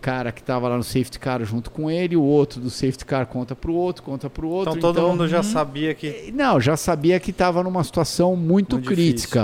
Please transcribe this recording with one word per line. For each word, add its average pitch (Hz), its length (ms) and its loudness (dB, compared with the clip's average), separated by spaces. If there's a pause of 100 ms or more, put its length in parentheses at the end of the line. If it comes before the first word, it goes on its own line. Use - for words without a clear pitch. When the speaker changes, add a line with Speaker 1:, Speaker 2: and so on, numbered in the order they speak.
Speaker 1:
cara 127 300 -4
que - 100 -14
tava 123 260 -2
lá 123 80 0
no 120 80 -2
safety - 360 -2
car 127 260 -2
junto 113 240 -6
com 156 220 -6
ele, 175 240 0
o 156 80 4
outro 139 360 4
do 123 100 -6
safety - 360 -2
car 131 220 -2
conta 127 280 -8
pro 165 200 -4
outro, 175 260 -2
conta 139 260 -10
pro 156 220 -8
outro, 180 260 -2
Speaker 2:
Então 165 60 -4
todo 170 160 4
Speaker 1:
então 170 140 4
Speaker 2:
mundo 170 160 2
já 175 100 2
Speaker 3:
Uhum. 190 60 2
Speaker 2:
sabia 156 500 -2
que 156 140 -8
Speaker 1:
É, 156 260 -10
não, 254 260 4
já 135 160 4
sabia 170 440 2
que 190 120 -6
tava 180 300 2
numa 185 220 -2
situação 175 520 0
muito 190 420 2
Speaker 2:
Muito - 100 -6
Speaker 1:
crítica, 123 560 2